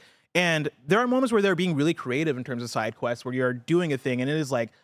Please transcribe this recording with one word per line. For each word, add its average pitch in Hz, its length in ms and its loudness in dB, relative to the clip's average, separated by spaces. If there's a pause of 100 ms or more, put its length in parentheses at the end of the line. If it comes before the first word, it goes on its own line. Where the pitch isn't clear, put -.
(340)
And 165 340 2 (180)
there 185 120 4
are 247 80 2
moments 247 260 0
where 220 80 4
they're 196 140 4
being 175 200 0
really 151 200 2
creative 135 420 -2
in 127 80 -8
terms 120 180 -6
of 120 60 -8
side 113 280 -4
quests, 120 280 -4
where 123 80 -6
you're 127 220 0
doing 160 400 0
a - 20 2
thing 127 240 -2
and 131 80 -2
it 151 80 0
is 143 160 -2
like, 117 160 0 (140)